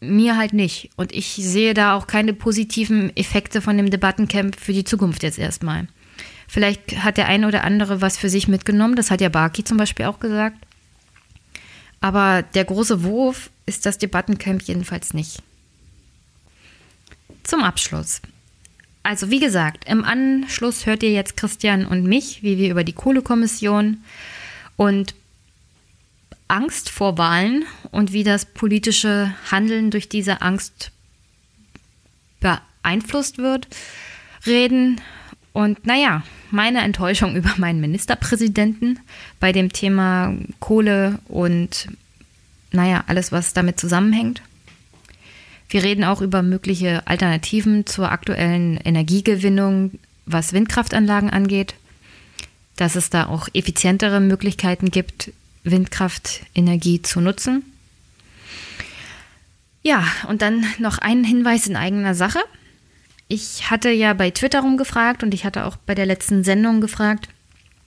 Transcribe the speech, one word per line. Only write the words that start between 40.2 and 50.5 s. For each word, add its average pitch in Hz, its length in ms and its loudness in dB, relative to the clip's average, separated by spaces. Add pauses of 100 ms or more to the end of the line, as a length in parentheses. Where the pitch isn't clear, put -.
Kohle 208 600 2 (100)
und 175 600 -2 (840)
naja, 180 340 2
alles, 180 240 -2
was 170 220 -2
damit 175 260 0
zusammenhängt. 214 640 0 (1300)
Wir 196 140 2
reden 202 220 2
auch 196 180 0
über 190 180 0
mögliche 180 640 0
Alternativen 202 800 2
zur - 260 -4
aktuellen 170 680 0
Energiegewinnung, 190 1200 2 (260)
was 165 300 -2